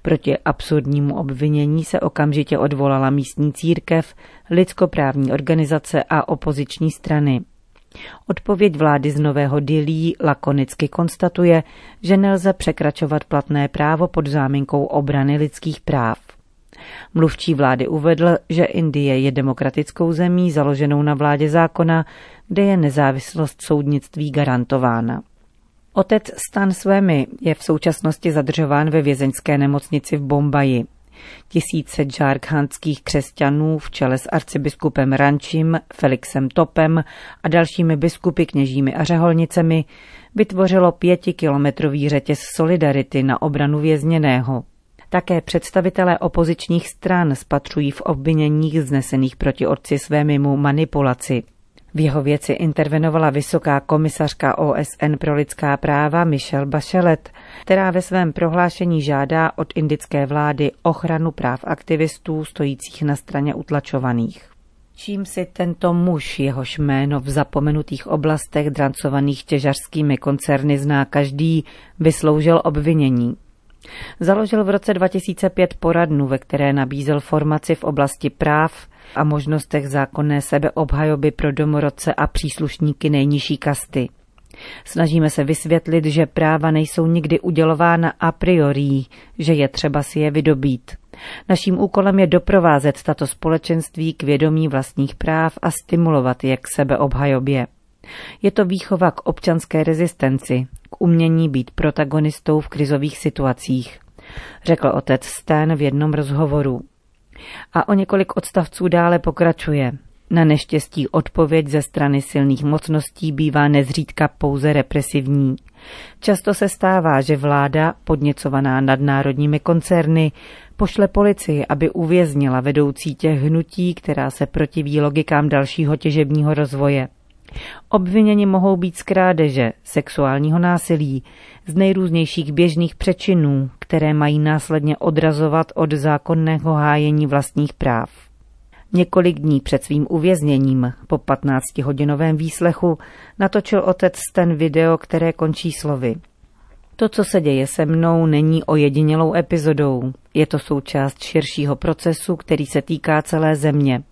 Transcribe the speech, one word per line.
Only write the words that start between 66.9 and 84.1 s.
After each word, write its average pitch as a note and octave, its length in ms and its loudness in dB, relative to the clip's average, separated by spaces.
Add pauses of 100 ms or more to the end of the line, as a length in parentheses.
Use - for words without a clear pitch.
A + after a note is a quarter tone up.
v C3+ 100 -8
zapomenutých D3 800 -2
oblastech D3+ 640 -2
drancovaných C#3 720 -2
těžařskými C#3+ 760 -2
koncerny C#3+ 600 0
zná C#3 280 0
každý, D3 600 0 (340)
vysloužil D#3 640 4
obvinění? C#3+ 720 2 (840)
Založil G#3 440 2
v F#3+ 60 0
roce G3+ 240 0
dva F#3 140 2
tisíce F#3 420 -2
pět F3+ 300 0
poradnu, E3 480 2
ve C3+ 100 -2
které C#3 360 0
nabízel C#3 460 -2
formaci D3+ 560 -2
v - 80 -12
oblasti C#3 460 -2
práv D#3 580 0 (280)
a D3+ 80 0
možnostech D3 680 -2
zákonné C#3+ 520 -2
sebeobhajoby D3 920 0
pro D3 200 -2
domorodce D3+ 640 -2
a D3+ 140 -2
příslušníky D3+ 800 -4
nejnižší C#3+ 480 0
kasty. C3+ 520 -4 (760)